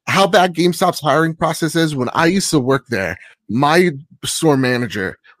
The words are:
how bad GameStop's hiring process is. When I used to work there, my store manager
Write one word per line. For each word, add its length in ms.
how 220
bad 260
GameStop's 460
hiring 340
process 400
is. 220
When 180
I 120
used 240
to 100
work 260
there, 320
my 420
store 320
manager 600